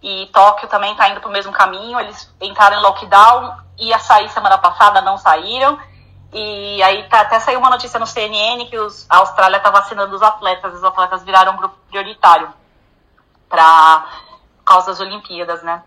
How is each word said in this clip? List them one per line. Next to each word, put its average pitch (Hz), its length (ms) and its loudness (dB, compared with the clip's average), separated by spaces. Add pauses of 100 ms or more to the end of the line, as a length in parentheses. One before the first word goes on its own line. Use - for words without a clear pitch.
e 190 320 -12
Tóquio 208 340 2
também 208 280 -4
tá 214 140 0
indo 202 120 -10
pro - 80 -14
mesmo 196 240 -10
caminho, 202 460 -2
eles - 300 -14 (120)
entraram 202 360 2
em 208 40 -4
lockdown, 202 760 4 (220)
ia 226 220 -4
sair 214 300 2
semana 196 280 0
passada, 196 440 2
não 175 160 -4
saíram, 220 640 -2 (540)
e 202 500 -10
aí 202 240 0
tá, 220 140 2
até 226 180 0
saiu 254 200 -4
uma 254 100 2
notícia 247 300 -4
no 226 80 -6
C 233 140 -8
N 214 160 -8
N 240 280 -6
que 240 120 -14
os, 208 320 -10
a - 80 4
Austrália 190 440 2
tá 208 80 2
vacinando 196 440 -2
os 196 80 -6
atletas, 196 520 -2
os 175 100 -16
atletas 190 400 -4
viraram 196 300 2
um - 40 -10
grupo - 200 -10 (120)
prioritário 196 640 0 (960)
pra, 160 580 4 (520)
por - 80 -12
causa 190 220 4
das 185 120 -10
Olimpíadas, 175 640 -12
né? 170 240 -10